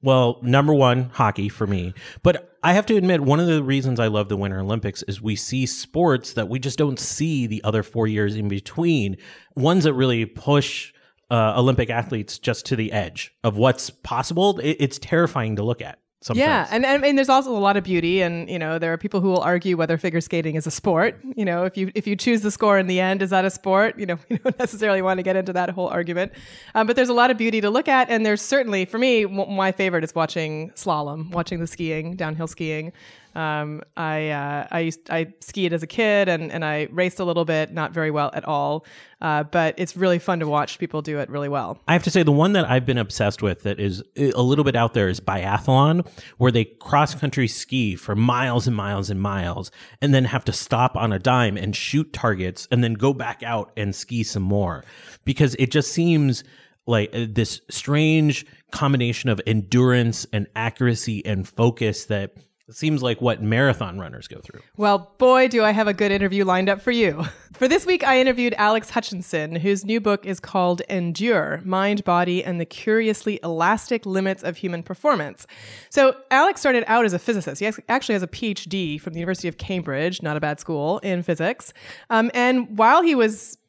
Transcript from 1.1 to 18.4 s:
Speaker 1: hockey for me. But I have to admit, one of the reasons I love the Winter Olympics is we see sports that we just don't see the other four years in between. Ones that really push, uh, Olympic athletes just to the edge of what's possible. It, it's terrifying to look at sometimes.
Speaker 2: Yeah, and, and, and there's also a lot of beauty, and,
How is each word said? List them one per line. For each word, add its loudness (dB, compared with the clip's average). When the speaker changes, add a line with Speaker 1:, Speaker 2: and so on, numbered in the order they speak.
Speaker 1:
hockey 0
for -4
me. -2
But 0
I 6
have 4
to 4
admit, 4
one 4
of 2
the 2
reasons 0
I 2
love 0
the -2
Winter -2
Olympics -4
is -8
we -2
see -4
sports 0
that -4
we -4
just -6
don't 0
see -2
the -6
other 0
four -2
years -2
in -4
between. -2
Ones 4
that 4
really 2
push, -2
uh, 2
Olympic 2
athletes -6
just -4
to 0
the -2
edge -6
of 0
what's 2
possible. -2
It, -2
it's -2
terrifying 0
to -4
look -4
at -16
sometimes. -2
Speaker 2:
Yeah, 2
and, 0
and, 2
and 4
there's 2
also 2
a -2
lot 4
of 0
beauty, 0
and, -4